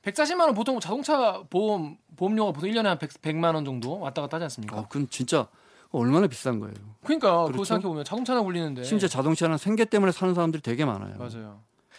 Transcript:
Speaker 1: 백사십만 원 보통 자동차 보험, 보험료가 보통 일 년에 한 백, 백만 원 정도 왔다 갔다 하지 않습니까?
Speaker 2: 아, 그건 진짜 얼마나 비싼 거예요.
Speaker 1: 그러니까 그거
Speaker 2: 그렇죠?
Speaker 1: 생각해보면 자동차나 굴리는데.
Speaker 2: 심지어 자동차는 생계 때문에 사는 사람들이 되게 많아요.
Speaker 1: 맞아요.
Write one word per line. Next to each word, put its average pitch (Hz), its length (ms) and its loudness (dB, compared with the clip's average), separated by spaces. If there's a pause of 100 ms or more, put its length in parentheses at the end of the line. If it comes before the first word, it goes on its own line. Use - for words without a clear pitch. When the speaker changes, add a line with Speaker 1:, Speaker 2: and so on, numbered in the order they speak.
Speaker 1:
백사십만 311 460 2
원 247 40 2
보통 226 260 0
자동차 226 680 0
보험, 190 480 0 (180)
보험료가 208 360 2
보통 156 180 -4
일 220 60 -2
년에 214 140 2
한 170 100 0
백, 156 100 -6 (140)
백만 160 320 2
원 151 100 -2
정도 131 340 -6
왔다 147 220 -6
갔다 143 160 -6
하지 170 60 -4
않습니까? 110 340 -8
Speaker 2:
아, 107 100 -8
그건 143 220 -4
진짜 127 380 0 (420)
얼마나 147 380 4
비싼 120 320 -2
거예요. 104 160 -10 (280)
Speaker 1:
그러니까 285 340 2
그거 170 100 4
Speaker 2:
그렇죠? 190 180 -2
Speaker 1:
생각해보면 170 400 -2
자동차나 240 380 -2
굴리는데. 165 400 -4
Speaker 2:
심지어 190 260 2
자동차는 160 480 2
생계 220 280 2
때문에 196 260 4
사는 185 240 0
사람들이 165 260 0
되게 120 240 0
많아요. 101 320 -4
Speaker 1:
맞아요. 110 460 -14 (360)